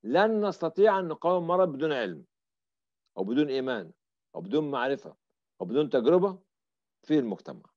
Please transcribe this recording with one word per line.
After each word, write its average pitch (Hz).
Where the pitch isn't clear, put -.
لن 208
نستطيع 190
أن 180
نقاوم 170
مرض 180
بدون 151
علم 98
أو 95
بدون 135
إيمان 127
أو -
بدون 147
معرفة 135
أو 90
بدون 127
تجربة 180
في 151
المجتمع. 110